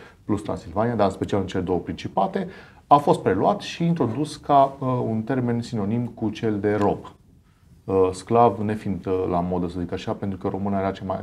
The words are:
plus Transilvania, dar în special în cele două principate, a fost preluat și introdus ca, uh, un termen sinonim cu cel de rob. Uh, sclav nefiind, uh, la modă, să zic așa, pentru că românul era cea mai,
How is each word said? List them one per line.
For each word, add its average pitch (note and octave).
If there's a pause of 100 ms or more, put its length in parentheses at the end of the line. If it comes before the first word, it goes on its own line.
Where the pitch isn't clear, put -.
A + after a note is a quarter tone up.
(240)
plus G#2
Transilvania, A2
dar G#2
în F#2+
special -
în F#2
cele F#2
două F2+
principate, F#3 (380)
a C#3+
fost E3
preluat A#2+
și -
introdus D3+
ca, C3+
uh, C3 (200)
un A2
termen A#2+
sinonim A#2
cu A2
cel G#2+
de G#2
rob. G2+ (880)
Uh, F#2+
sclav A#2
nefiind, G#2
uh, F#2
la F2
modă, F2+
să F2
zic E2+
așa, F#2
pentru G2
că G2+
românul G2
era F#2+
cea F#2+
mai, F#2+